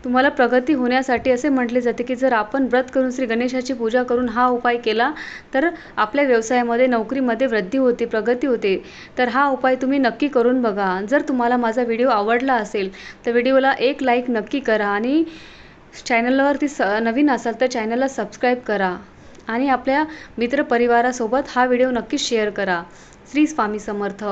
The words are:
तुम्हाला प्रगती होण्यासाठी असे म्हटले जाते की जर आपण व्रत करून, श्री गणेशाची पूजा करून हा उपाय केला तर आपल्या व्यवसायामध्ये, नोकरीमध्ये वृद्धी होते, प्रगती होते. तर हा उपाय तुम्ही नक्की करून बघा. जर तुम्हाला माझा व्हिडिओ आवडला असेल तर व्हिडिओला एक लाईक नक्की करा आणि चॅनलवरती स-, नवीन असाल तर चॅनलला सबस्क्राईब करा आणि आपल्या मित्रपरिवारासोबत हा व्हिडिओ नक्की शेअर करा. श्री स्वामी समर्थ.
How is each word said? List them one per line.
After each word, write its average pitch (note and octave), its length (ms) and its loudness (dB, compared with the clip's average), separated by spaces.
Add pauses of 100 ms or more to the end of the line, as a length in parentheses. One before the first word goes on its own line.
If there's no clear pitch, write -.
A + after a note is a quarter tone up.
तुम्हाला B3+ 240 2
प्रगती B3+ 440 2
होण्यासाठी B3+ 580 0
असे B3+ 180 2
म्हटले B3 320 2
जाते A#3 220 -2
की B3+ 120 -2
जर B3+ 180 2
आपण A#3+ 320 0
व्रत B3+ 300 0
करून, C4 160 2
श्री B3+ 160 -4
गणेशाची B3 460 -2
पूजा A#3 300 0
करून B3 260 0
हा A#3+ 200 0
उपाय A#3+ 280 0
केला A#3 340 0 (440)
तर C#4+ 140 2 (280)
आपल्या A3 280 0
व्यवसायामध्ये, A#3+ 640 2
नोकरीमध्ये B3 600 0
वृद्धी A3 320 0
होते, A#3+ 260 2
प्रगती A#3 420 -2
होते. G#3+ 300 0 (420)
तर B3 100 2
हा C4+ 200 2
उपाय C4 280 0
तुम्ही C4+ 220 0
नक्की C4+ 300 0
करून B3+ 340 2
बघा. F#3+ 380 -2 (100)
जर D4 180 2
तुम्हाला B3 280 2
माझा A#3+ 260 0
व्हिडिओ A#3 260 0
आवडला A#3+ 480 2
असेल G3 340 -4 (360)
तर A#3+ 40 0
व्हिडिओला C4 500 4
एक C#4+ 220 0
लाईक B3 280 0
नक्की A3+ 300 -2
करा G#3+ 280 0
आणि A#3+ 340 0 (840)
चॅनलवरती C4+ 600 2
स-, G#3+ 340 -2
नवीन B3+ 280 2
असाल A#3 300 -2
तर B3+ 60 2
चॅनलला B3 420 -2
सबस्क्राईब B3 500 -2
करा G3 360 -2 (540)
आणि A#3+ 200 -2
आपल्या C4 360 0 (340)
मित्रपरिवारासोबत A#3+ 1080 0
हा B3+ 180 2
व्हिडिओ B3+ 240 2
नक्की A#3+ 280 -4
शेअर A3 320 -2
करा. G3 320 -4 (500)
श्री D4+ 140 4
स्वामी G#3+ 320 -2
समर्थ. G3+ 540 -6